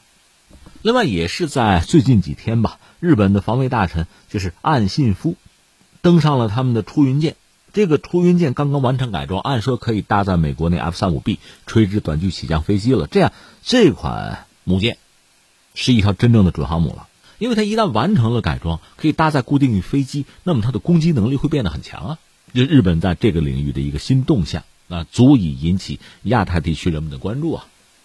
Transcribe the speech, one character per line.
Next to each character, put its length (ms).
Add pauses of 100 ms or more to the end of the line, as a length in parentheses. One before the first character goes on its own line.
(800)
另 120
外 120
也 240
是 180
在 320
最 220
近 200
几 120
天 280
吧， 160 (220)
日 160
本 160
的 80
防 180
卫 120
大 180
臣 180 (240)
就 120
是 200
岸 280
信 260
夫 220 (640)
登 180
上 180
了 120
他 140
们 100
的 100
出 220
云 160
舰。 160 (340)
这 160
个 100
出 280
云 120
舰 160
刚 160
刚 120
完 160
成 120
改 160
装， 140
按 220
说 160
可 160
以 80
搭 240
载 100
美 180
国 160
那 80
F 200
三 160
五 80
B 180 (260)
垂 220
直 140
短 180
距 120
起 160
降 160
飞 160
机 140
了。 140
这 140
样， 100 (320)
这 280
款 540 (200)
母 160
舰 160 (760)
是 200
一 80
条 100
真 220
正 100
的 80
准 160
航 140
母 80
了， 180 (320)
因 100
为 60
它 80
一 140
旦 140
完 260
成 160
了 80
改 160
装， 240 (160)
可 100
以 60
搭 180
载 100
固 180
定 180
翼 20
飞 240
机， 220 (180)
那 100
么 80
它 100
的 80
攻 200
击 140
能 180
力 60
会 100
变 160
得 60
很 120
强 240
啊。 140 (340)
这 120
日 160
本 180
在 160
这 160
个 80
领 240
域 80
的 80
一 100
个 100
新 260
动 200
向， 180 (240)
那 180
足 320
以 200
引 200
起 240 (220)
亚 200
太 160
地 160
区 160
人 120
们 60
的 80
关 220
注 140
啊。 140 (360)